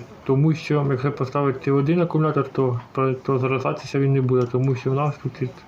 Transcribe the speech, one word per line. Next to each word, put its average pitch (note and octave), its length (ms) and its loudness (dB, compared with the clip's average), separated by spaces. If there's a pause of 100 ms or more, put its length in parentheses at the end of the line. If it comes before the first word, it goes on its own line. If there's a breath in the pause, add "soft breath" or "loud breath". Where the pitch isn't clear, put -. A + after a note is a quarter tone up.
(240)
тому C#3+ 300 4
що D3+ 360 -2
якщо C3 220 0
поставити C#3 600 -2
один C#3+ 300 2
акумулятор, D#3 480 0
то, B2 300 0 (440)
то C3+ 160 0
заряджатися C3+ 600 -2
він C#3 140 2
не C3+ 80 2
буде, B2+ 260 2
тому B2+ 280 0
що B2+ 160 -4
у - 20 0
нас C#3+ 240 -2
тут - 240 -8
і B2+ 80 -4 (180)